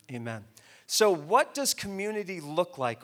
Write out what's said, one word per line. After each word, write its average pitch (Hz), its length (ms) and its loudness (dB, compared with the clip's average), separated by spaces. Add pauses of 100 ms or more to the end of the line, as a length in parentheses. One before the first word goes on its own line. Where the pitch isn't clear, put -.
(120)
amen. 117 320 -8 (440)
So 214 220 6
what 175 420 2
does 277 220 -2
community 196 640 -4
look 156 380 -2
like 120 260 -2